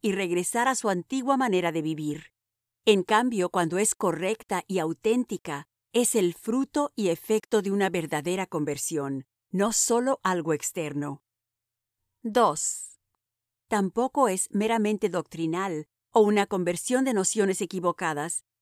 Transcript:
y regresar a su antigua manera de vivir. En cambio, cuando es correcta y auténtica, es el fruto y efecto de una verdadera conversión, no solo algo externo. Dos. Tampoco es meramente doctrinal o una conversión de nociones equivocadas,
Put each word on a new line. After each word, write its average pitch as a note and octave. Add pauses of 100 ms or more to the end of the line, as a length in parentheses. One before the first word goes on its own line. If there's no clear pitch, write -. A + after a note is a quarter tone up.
y G#3+
regresar F#3+
a C4+
su A3
antigua B3
manera F3+
de D#3+
vivir. D3+ (500)
En G3+
cambio, A3
cuando F3
es G#3+
correcta F#3
y F#3+
auténtica, E3 (240)
es A#3+
el F3+
fruto C4+
y G3+
efecto G#3+
de G3
una G3
verdadera E3+
conversión, C#3+ (240)
no G3+
solo B3
algo F3
externo. D3 (1000)
Dos. G#3+ (760)
Tampoco A#3
es -
meramente G#3+
doctrinal E3 (240)
o -
una G#3
conversión F#3
de C4
nociones F#3+
equivocadas, E3+ (180)